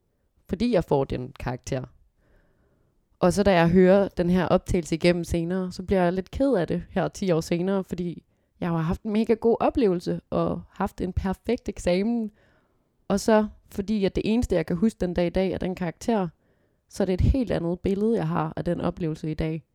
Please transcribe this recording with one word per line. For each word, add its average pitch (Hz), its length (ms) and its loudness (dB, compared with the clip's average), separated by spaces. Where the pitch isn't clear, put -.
fordi 226 240 -2
jeg 170 100 2
får 139 200 2
den 127 360 -6
karakter. 127 440 -6
Og 180 140 2
så 196 100 0
da 196 100 4
jeg 170 160 4
hører 185 380 6
den 175 220 -2
her 180 160 2
optagelse 180 500 0
igennem 175 280 2
senere, 180 480 -4
så 185 120 -12
bliver 185 200 2
jeg 175 100 2
lidt 185 180 -6
ked 269 220 0
af 170 140 0
det 170 220 -4
her 165 180 -2
ti 185 240 -4
år 160 100 2
senere, 185 420 -4
fordi 175 400 -8
jeg 175 100 -4
har 170 80 -2
haft 165 260 -2
en 220 100 -6
mega 220 200 2
god 226 260 2
oplevelse 180 720 0
og 175 400 -2
haft - 320 -6
en 180 120 -4
perfekt - 560 -4
eksamen. 208 640 0
Og 196 120 0
så, 214 280 4
fordi 202 360 -2
at 180 100 -2
det - 60 0
eneste, 233 220 0
jeg 160 100 0
kan 175 100 -2
huske 214 260 0
den 175 120 -2
dag 175 140 0
i - 20 -4
dag, 185 220 0
er - 60 -4
den 180 180 -4
karakter, 185 520 -2
så - 140 -4
er - 20 2
det 185 80 0
et 180 80 0
helt 247 300 2
andet 170 280 -2
billede, 208 380 0
jeg 160 100 0
har 160 300 -2
af 156 80 -4
den 170 160 -2
oplevelse 160 500 -4
i - 20 -6
dag. 160 300 -4